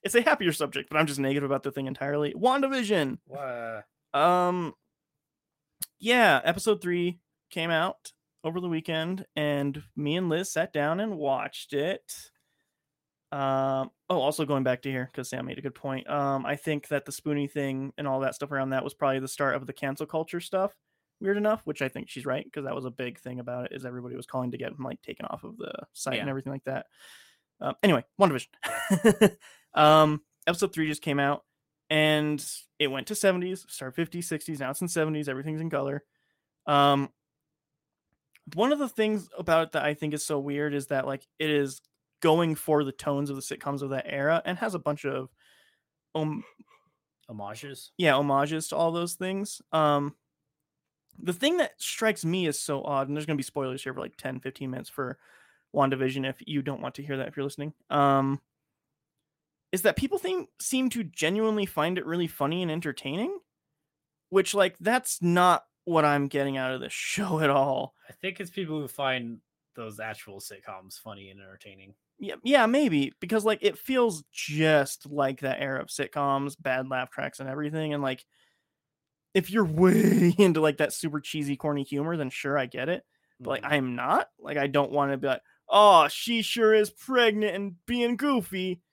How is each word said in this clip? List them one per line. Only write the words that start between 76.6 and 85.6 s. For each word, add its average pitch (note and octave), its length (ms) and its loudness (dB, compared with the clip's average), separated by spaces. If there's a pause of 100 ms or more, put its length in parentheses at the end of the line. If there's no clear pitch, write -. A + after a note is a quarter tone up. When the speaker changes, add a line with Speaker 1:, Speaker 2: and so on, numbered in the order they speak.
Speaker 1:
bad C3 280 -2
laugh B2+ 200 -4
tracks - 300 -8
and C3+ 80 -10
everything, D3+ 460 -4
and, C#3+ 100 -2
like, C3 220 -4 (1080)
if F#3+ 160 2
you're G#3 160 4
<laughs> - 0 -
way F3 720 6
into, F3 240 6
like, D3+ 160 4
that D3+ 160 0
super D3+ 280 -4
cheesy, C#3+ 340 -4
corny D3 280 -2
humor, D3+ 340 -2
then C3+ 120 -4
sure, C#3 280 -2
I C3 80 0
get B2+ 240 -6
it, - 160 -4 (340)
but, B2+ 120 -10
like, C3+ 120 -4
Speaker 2:
Mm-hmm. D3 100 0
Speaker 1:
I'm C3 220 0
not. C3 320 0 (100)
Like, D3 200 -6
I C#3 100 0
don't C#3 240 2
wanna C#3 260 0
be C#3 100 -4
like, C3 140 0 (280)